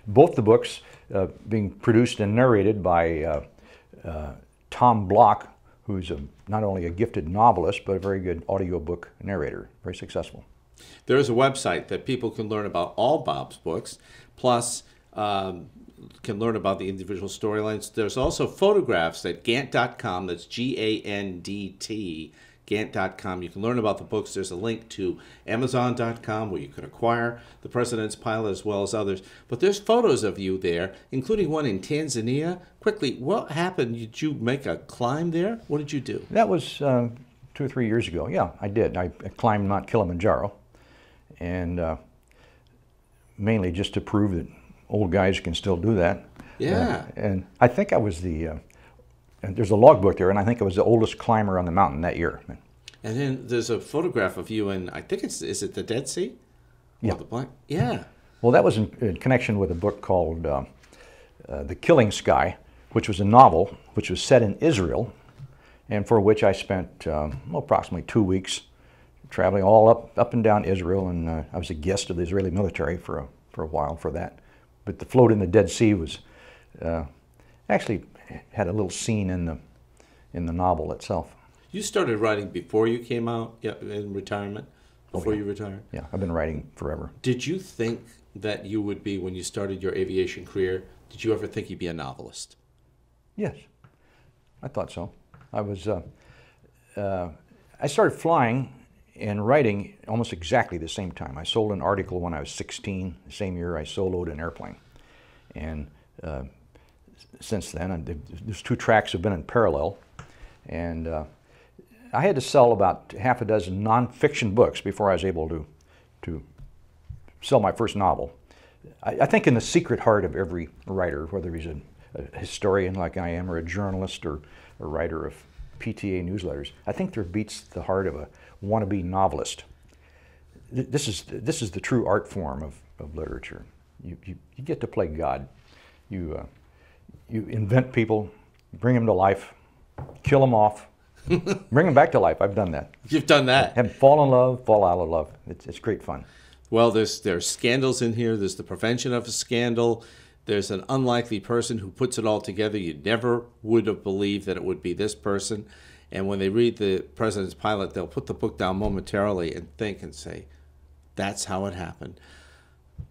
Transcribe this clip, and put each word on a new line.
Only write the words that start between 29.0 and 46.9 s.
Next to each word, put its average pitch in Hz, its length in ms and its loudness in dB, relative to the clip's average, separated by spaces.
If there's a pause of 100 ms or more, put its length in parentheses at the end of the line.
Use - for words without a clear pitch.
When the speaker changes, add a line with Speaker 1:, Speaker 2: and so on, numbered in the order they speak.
Speaker 2:
But 123 100 -6
there's 196 200 2
photos 214 440 4
of 95 160 -2
you 95 180 -2
there, 90 360 0 (180)
including 165 380 0
one 151 160 -2
in 95 160 -2
Tanzania. 147 800 -2 (180)
Quickly, - 360 -2
what 156 360 -2
happened? 151 460 -2
Did 113 240 -10
you 151 140 -2
make 123 300 -2
a 82 120 -2
climb 147 540 -4
there? 196 360 -2
What 147 120 -2
did 147 120 -8
you 147 80 -4
do? - 320 -8
Speaker 1:
That 214 160 4
was, 175 340 -2
uh, 123 280 2 (460)
two 143 100 -4
or - 20 -4
three 120 200 0
years 110 200 2
ago. 82 200 -4
Yeah, 127 240 0 (100)
I 101 80 -4
did. 98 260 2
I, 90 160 -2 (140)
I 95 40 -10
climbed 104 380 2
Mount 98 180 0
Kilimanjaro, 90 680 0 (880)
and, 87 360 -4
uh, 80 200 -2 (1400)
mainly 101 360 0
just 98 220 -4
to 101 60 0
prove 104 300 2
that 85 160 -4 (440)
old 104 200 0
guys 95 280 4
can 85 140 -4
still 92 240 0
do 101 160 2
that. 92 320 2 (320)
Speaker 2:
Yeah. 185 500 0